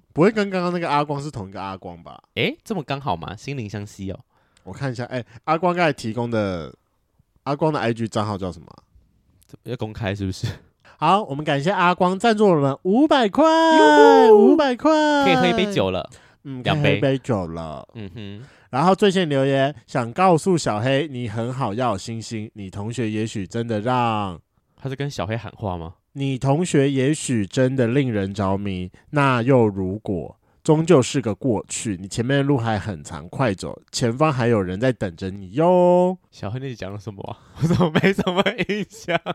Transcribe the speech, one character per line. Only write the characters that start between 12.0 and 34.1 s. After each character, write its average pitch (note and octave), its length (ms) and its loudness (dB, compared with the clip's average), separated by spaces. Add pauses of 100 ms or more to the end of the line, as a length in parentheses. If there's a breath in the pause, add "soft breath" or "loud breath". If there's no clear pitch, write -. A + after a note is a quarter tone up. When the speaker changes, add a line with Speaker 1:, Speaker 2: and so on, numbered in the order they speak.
Speaker 1:
赞 A3 180 2
助 G#3+ 100 4
我 F3 80 6
们 C#3 280 2
五 A#3 240 4
百 C4+ 220 2
块， D4 160 2 (320)
Speaker 2:
哟 D4+ 600 8
呼！ - 140 8
Speaker 1:
五 E4+ 60 6
百 C4+ 180 2
块。 D4+ 160 2 (320)
Speaker 2:
可 C4+ 80 4
以 - 40 4
喝 F3+ 120 2
一 A#3 60 2
杯 G#3+ 200 -2
酒 G2+ 160 0
了。 F#2 180 -4 (360 soft breath)
Speaker 1:
嗯， C3 180 -10
Speaker 2:
两 G#2+ 180 0
杯。 D3 40 0
Speaker 1:
可 D3 60 4
以 - 20 4
喝 G2+ 60 2
一 G#2+ 40 -6
杯 C3+ 160 2
酒 G2+ 300 -4
了。 D#2+ 480 -10
Speaker 2:
嗯 G2+ 180 -12
哼。 G#2 280 -16 (280 soft breath)
Speaker 1:
然 C3 140 -2
后 F#3+ 100 4
最 G3+ 160 2
新 F3+ 200 0
留 C3+ 160 0
言， C#3 280 2 (140)
想 A#2 240 -4
告 F3 260 4
诉 F#3 200 0
小 G#2+ 220 -2
黑， C3+ 280 0
你 B2 220 -8
很 A#2 240 -6
好， B2+ 200 -4
要 B2 180 -2
有 F#2+ 60 -4
信 A2+ 220 -10
心。 G#2+ 360 -10
你 G2 140 -14
同 G#2 220 -8
学 A#2 160 -4
也 G#2+ 180 -4
许 G#2 200 -6
真 A#2 220 -6
的 A2 120 -2
让 G#2+ 580 -2 (380)
Speaker 2:
他 - 140 -10
是 C3+ 60 -8
跟 C#3+ 140 -6
小 F#2 180 -6
黑 A2 100 -4
喊 A2 180 -14
话 F#2 220 -6
吗？ E2 160 -12 (220)
Speaker 1:
你 C#3 220 -4
同 C#3 280 0
学 C#3+ 240 2
也 C3+ 240 0
许 A2+ 320 -2
真 C3 300 0
的 B2 120 2
令 C3 240 0
人 G2+ 220 -2
着 G2 220 0
迷， F#2+ 340 -6 (220 soft breath)
那 C#3 300 2
又 B2 260 4
如 F#2+ 320 -4
果， F2 360 -8 (280)
终 D#3+ 220 2
究 D#3 160 6
是 C3+ 200 -2
个 G#2+ 120 -2
过 G2+ 340 -2
去。 G2+ 320 -6
你 F#2+ 80 -12
前 A2+ 160 -6
面 C3+ 140 0
的 C#3 60 2
路 C#3+ 140 2
还 A2+ 220 -2
很 E2 240 -8
长， D#2+ 260 -12
快 B2+ 240 -2
走， D2+ 260 -10 (120)
前 A#2 240 -2